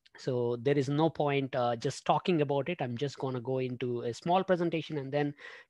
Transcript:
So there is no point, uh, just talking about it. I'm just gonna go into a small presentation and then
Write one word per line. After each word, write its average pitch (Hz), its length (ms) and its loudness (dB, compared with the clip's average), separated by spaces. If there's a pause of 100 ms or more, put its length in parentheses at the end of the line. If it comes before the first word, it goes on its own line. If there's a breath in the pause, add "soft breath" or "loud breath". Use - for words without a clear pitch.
(160)
So 120 460 -2
there 139 140 4
is 135 120 2
no 147 220 4
point, 139 440 -2
uh, 120 220 2
just - 280 -4
talking 165 380 2
about 143 260 0
it. 175 120 -4
I'm 123 180 -4
just 139 200 -4
gonna 127 220 -2
go 131 180 -2
into 123 440 -2
a 120 100 -2
small 175 300 2
presentation 165 560 0
and 135 140 -6
then 147 200 2 (380 loud breath)